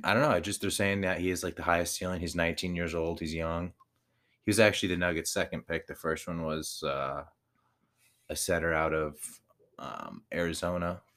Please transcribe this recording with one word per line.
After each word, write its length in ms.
I 80
don't 100
know. 80
I 80
just, 220
they're 100
saying 300
that 180
he 100
is, 140
like, 140
the 60
highest 340
ceiling. 240
He's 140
nineteen 400
years 200
old. 240
He's 160
young. 380
He 40
was 120
actually 280
the 80
Nuggets' 340
second 360
pick. 180
The 80
first 340
one 160
was, 380
uh, 440
a 40
setter 380
out 200
of, 220
um, 420
Arizona, 680